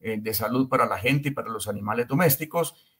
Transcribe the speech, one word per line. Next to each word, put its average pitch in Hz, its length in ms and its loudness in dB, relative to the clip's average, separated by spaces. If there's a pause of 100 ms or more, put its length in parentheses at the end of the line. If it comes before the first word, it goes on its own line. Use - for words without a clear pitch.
eh, 110 200 -4
de 110 140 -2
salud 113 340 0
para 123 180 4
la 104 120 -2
gente 143 300 2
y 135 40 0
para 110 160 -6
los 110 200 -6
animales 104 400 -2
domésticos, 165 640 2 (260)